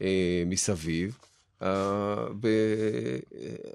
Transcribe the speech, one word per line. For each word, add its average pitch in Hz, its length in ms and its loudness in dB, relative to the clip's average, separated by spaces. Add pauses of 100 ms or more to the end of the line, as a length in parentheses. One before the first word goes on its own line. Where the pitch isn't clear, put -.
אה, 92 440 2
מסביב. 87 720 0 (440)
אה, 98 520 0 (260)
ב-, 113 60 0 (880)
אה, - 200 -10 (200)